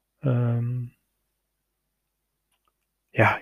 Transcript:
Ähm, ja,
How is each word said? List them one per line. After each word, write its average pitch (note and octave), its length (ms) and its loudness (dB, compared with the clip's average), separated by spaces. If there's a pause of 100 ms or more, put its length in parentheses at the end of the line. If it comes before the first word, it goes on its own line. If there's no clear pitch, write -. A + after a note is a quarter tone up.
(220)
Ähm, A#2+ 680 -2 (2250)
ja, G#2 320 2